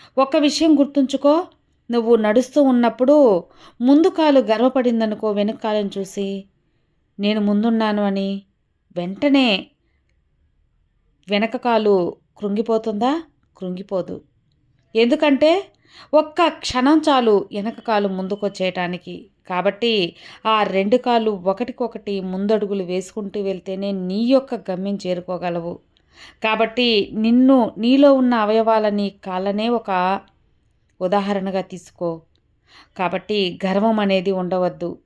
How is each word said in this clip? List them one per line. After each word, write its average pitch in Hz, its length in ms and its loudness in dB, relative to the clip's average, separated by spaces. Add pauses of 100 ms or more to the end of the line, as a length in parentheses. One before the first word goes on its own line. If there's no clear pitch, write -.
(180)
ఒక 269 180 0
విషయం 302 420 2
గుర్తుంచుకో, 285 540 0 (580)
నువ్వు 233 260 2
నడుస్తూ 220 460 2
ఉన్నప్పుడు 247 540 4 (640)
ముందు 285 280 6
కాలు 294 320 4
గర్వపడిందనుకో, 226 880 0
వెనుక 208 300 -2
కాలను 214 380 -2
చూసి 196 280 -8 (920)
"నేను 208 220 0
ముందున్నాను" 208 600 0
అని, 196 280 -2 (680)
వెంటనే 247 500 0 (1800)
వెనక 208 280 -2
కాలు 220 380 2 (420)
కృంగిపోతుందా? 220 760 -2 (440)
కృంగిపోదు. 180 600 -8 (800)
ఎందుకంటే 294 580 4 (600)
ఒక్క 311 340 2
క్షణం 294 500 0
చాలు 254 380 2 (160)
వెనక 208 280 -8
కాలు 208 280 0
ముందుకొచ్చేయటానికి. 185 1080 -6 (320)
కాబట్టి 202 480 -2 (520)
ఆ 220 160 2
రెండు 196 340 0
కాళ్ళు 233 340 0 (140)
ఒకటికొకటి 208 760 -6
ముందడుగులు 196 640 -2
వేసుకుంటూ 190 600 -8
వెళ్తేనే 190 500 -6
నీ 190 340 -4
యొక్క 262 280 2
గమ్యం 190 520 -6
చేరుకోగలవు. 175 680 -6 (680)
కాబట్టి 220 460 0 (240)
నిన్ను, 240 440 4 (220)
నీలో 269 340 4
ఉన్న 254 220 2
అవయవాలని, 214 720 0 (180)
కాళ్ళనే 202 440 -4
ఒక 233 220 -2 (1080)
ఉదాహరణగా 190 600 -2
తీసుకో. 175 500 -10 (840)
కాబట్టి 185 420 -4 (280)
గర్వం 202 340 0
అనేది 196 320 0
ఉండవద్దు. 180 580 -4 (160)